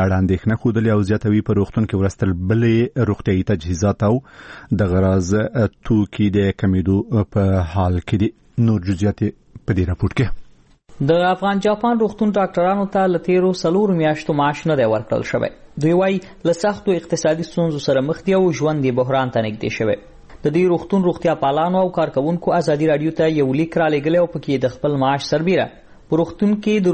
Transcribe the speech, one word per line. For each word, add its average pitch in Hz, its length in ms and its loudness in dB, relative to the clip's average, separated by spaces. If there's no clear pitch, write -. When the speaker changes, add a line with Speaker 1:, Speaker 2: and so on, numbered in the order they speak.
Speaker 1:
اړه 95 160 2
اندېښنه 95 420 0
ښودلې 113 360 0
او 104 60 2
زیاتوي 104 440 0
په 110 60 -2
روغتون 110 240 -2
کې - 80 -6
ورستل 95 380 0
بلې 113 760 0
روغتیايي 95 340 0
تجهیزات 90 480 -2
او 107 120 2
دغه 95 360 2
راز، 95 260 2
آه، 107 340 0
توکي 104 460 0
د 98 280 2
کمیدو 95 420 2
په 95 400 2
حال 90 280 0
کې - 160 -4
دي. 104 180 0
نور 113 220 2
جزئیات 98 420 -2
یې 104 80 -2
په - 80 -2
دې 90 140 0
راپور 90 300 -2
کې. 131 80 2
Speaker 2:
د 165 240 2
افغان 190 380 -2
جاپان 214 340 0
روغتون 214 340 -2
ډاکټرانو 190 640 0
ته 190 180 2
له 170 60 0
تیرو 180 340 2
څلورو 185 480 0
میاشتو 156 400 0
معاش 143 260 0
نه 156 100 2
دی 127 140 2
ورکړل 113 400 -2
شوی. 117 180 -2
دوی 165 160 2
وایي 190 200 0
له 254 80 2
سختو 208 400 -2
اقتصادي 165 560 -2
ستونزو 165 380 -2
سره 135 240 2
مخ 160 160 -6
دي 190 80 2
او 185 180 4
ژوند 147 320 -2
یې 127 160 2
بحران 131 300 0
ته 117 120 0
نږدې 107 360 -4
شوی. 107 180 0
د - 100 0
دې 180 200 2
روغتون 180 340 0
روغتیا 170 260 0
پالانو 165 480 0
او 180 160 0
کارکوونکو 160 640 -2
ازادي 151 320 0
راډیو 156 260 -2
ته 160 100 2
یو 131 120 2
لیک 165 260 -2
را 160 100 2
لېږلی 151 300 0
او 175 80 2
پکې 139 360 -4
د 127 140 0
خپل 147 260 -2
معاش 135 300 -2
سربیره 156 340 0
په 160 140 0
روغتون 208 380 0
کې 208 260 0
د - 80 4